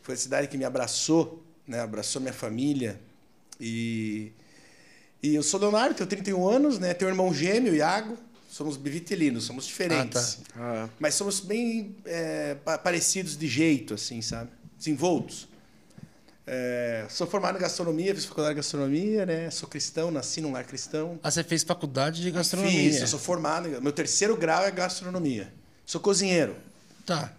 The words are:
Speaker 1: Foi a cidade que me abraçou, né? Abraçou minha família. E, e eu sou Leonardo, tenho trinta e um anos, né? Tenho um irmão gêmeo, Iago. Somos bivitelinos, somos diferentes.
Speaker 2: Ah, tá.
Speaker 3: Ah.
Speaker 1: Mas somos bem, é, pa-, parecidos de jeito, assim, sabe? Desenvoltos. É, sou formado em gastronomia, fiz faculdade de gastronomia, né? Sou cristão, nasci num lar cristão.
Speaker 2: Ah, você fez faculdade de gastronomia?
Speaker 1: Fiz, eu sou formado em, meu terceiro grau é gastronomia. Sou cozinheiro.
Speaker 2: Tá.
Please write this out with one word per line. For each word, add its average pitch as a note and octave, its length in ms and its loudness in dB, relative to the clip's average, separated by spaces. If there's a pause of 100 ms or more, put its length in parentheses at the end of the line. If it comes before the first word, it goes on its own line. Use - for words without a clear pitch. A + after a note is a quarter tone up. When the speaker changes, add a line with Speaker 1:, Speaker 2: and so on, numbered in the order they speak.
Speaker 1:
Foi B2+ 140 -6
a - 20 -6
cidade C#3 300 0
que C#3 100 -6
me C3 80 0
abraçou, C3 760 2 (240)
né? A#2+ 140 -4
Abraçou G#2+ 400 -4
minha C3 120 -4
família. A#2+ 640 -2 (640)
E, A2+ 720 -4 (920)
e D3 140 4
eu D3 80 2
sou F#3+ 160 2
Leonardo, G#3+ 340 4
tenho F#3 160 -2
trinta G3+ 200 -2
e G3 40 0
um F3+ 140 2
anos, C4 320 4
né? F3+ 140 0
Tenho F#3+ 180 0
um - 20 -2
irmão F#3 200 2
gêmeo, F#3+ 420 4
Iago. G#3 420 2 (320)
Somos D3 280 -6
bivitelinos, C#3+ 640 0
somos B2 240 -8
diferentes. B2+ 720 0 (100)
Speaker 2:
Ah, - 80 -20
tá. - 20 -14
Speaker 3:
Ah. A2+ 380 -4
Speaker 1:
Mas D3 160 0
somos G3 260 0
bem, G#3+ 640 -2
é, D#3 520 -4 (100)
pa-, D#3 140 0
parecidos E3+ 580 0
de D#3 100 -2
jeito, B2+ 460 4
assim, A2+ 300 -6
sabe? A2+ 260 -6 (260)
Desenvoltos. D#3 720 0 (1040)
É, A#2+ 580 -2
sou E3+ 180 -2
formado F3+ 300 0
em F3+ 40 -2
gastronomia, E3+ 540 0
fiz D3+ 100 -6
faculdade D3+ 300 -2
de - 60 -4
gastronomia, D#3 640 0
né? E3 260 -2
Sou - 180 -8
cristão, D#3+ 400 -2
nasci D#3 320 -4
num D3+ 100 -2
lar B2+ 140 -4
cristão. D#3 560 -6
Speaker 2:
Ah, D3+ 80 -2
você D#3+ 140 2
fez E3 200 0
faculdade D#3+ 600 0
de F3+ 80 0
gastronomia? F3+ 400 2 (200)
Speaker 1:
Fiz, C3+ 100 4
eu A2+ 60 0
sou - 120 -2
formado E3+ 500 0
em, B2+ 100 -4
meu C#3 120 0
terceiro G3 440 2
grau E3 300 4
é G3 60 2
gastronomia. F3+ 840 -2 (320)
Sou - 160 -4
cozinheiro. F#3 540 4 (500)
Speaker 2:
Tá. D#3+ 340 -2